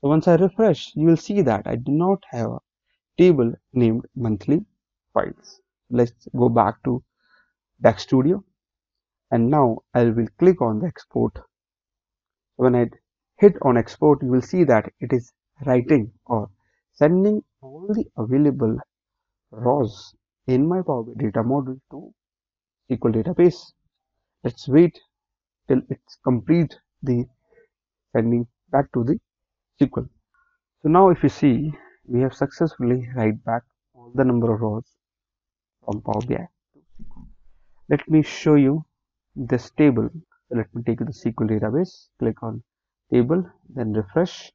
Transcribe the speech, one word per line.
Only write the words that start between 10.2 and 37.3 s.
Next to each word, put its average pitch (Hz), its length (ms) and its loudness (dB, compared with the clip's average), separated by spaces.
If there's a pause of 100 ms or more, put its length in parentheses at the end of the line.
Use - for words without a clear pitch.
click 180 220 4
on 110 200 -2
the 180 60 -4
export. - 520 -6 (1200)
When 127 180 2
I 120 160 0 (480)
hit 202 240 6
on 123 160 2
export, 143 440 2
you 131 60 -4
will 127 140 0
see 180 220 0
that 120 360 0
it 131 140 -6
is 123 180 -4 (320)
writing 127 480 0 (140)
or 107 240 -4 (420)
sending 190 500 0 (200)
all - 260 -20
the 214 160 -4 (140)
available 127 580 0 (760)
rows 117 640 -4 (320)
in 131 220 2
my 185 140 -2
Power 131 220 -6
B 120 140 -18
I - 40 -6
data 113 200 -2
model 131 380 -4 (120)
to - 200 -20 (760)
S 123 100 -4
Q 117 140 0
L 110 80 -2
database. - 400 0 (840)
Let's - 240 -8
wait 160 300 4 (680)
till 131 200 2
it's - 340 -14
complete 151 560 0 (240)
the 123 220 -2 (880)
sending 117 340 0 (240)
back 139 220 -2
to 120 120 0
the 135 100 0 (680)
S 139 80 2
Q - 100 -8
L. 127 100 -8 (760)
So 151 60 -2
now 180 220 6
if - 120 0
you 147 60 2
see, 139 440 0 (340)
we 123 160 -2
have 131 120 -4
successfully 127 800 -4
write 110 300 -2
back 117 180 -4 (320)
all - 180 -20
the 131 120 0
number 117 280 2
of 107 100 -2
rows 110 220 -6 (1000)
from 110 160 -8
Power 104 260 -6
B 123 80 -4
I 113 40 -6
to - 400 -18
S 151 60 -20 (120)
Q - 100 -14 (100)
L. - 120 -20 (600)